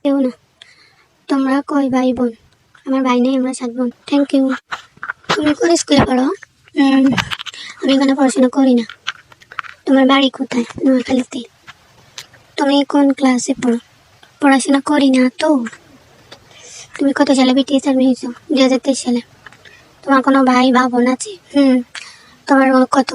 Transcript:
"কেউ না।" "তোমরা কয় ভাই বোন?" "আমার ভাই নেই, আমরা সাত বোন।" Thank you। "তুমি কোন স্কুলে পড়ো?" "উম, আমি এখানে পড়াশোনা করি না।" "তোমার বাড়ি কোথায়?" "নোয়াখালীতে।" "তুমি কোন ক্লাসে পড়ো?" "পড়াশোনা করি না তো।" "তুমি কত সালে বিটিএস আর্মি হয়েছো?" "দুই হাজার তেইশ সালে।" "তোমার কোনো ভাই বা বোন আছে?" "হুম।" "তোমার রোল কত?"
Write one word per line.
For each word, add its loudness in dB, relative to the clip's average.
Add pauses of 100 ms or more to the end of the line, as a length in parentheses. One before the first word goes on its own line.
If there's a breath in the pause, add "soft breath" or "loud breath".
"কেউ 0
না।" 0 (960 soft breath)
"তোমরা 0
কয় -2
ভাই 0
বোন?" -2 (500)
"আমার -2
ভাই 0
নেই, 0
আমরা -2
সাত -8
বোন।" -4 (160)
Thank 0
you। 2 (800)
"তুমি -2
কোন 0
স্কুলে 0
পড়ো?" 0 (480)
"উম, 2 (720 loud breath)
আমি -4
এখানে 2
পড়াশোনা 0
করি 2
না।" 0 (960)
"তোমার 2
বাড়ি 2
কোথায়?" -6 (120)
"নোয়াখালীতে।" -2 (1120)
"তুমি 0
কোন 2
ক্লাসে 0
পড়ো?" -2 (580)
"পড়াশোনা 2
করি 0
না 2 (140)
তো।" 0 (1400 loud breath)
"তুমি -2
কত 0
সালে 2
বিটিএস 0
আর্মি 0
হয়েছো?" -2 (180)
"দুই 0
হাজার 2
তেইশ -2
সালে।" -2 (760 soft breath)
"তোমার 0
কোনো 2
ভাই 2
বা 2
বোন 0
আছে?" -6 (160)
"হুম।" 2 (680 loud breath)
"তোমার 2
রোল 4
কত?" 0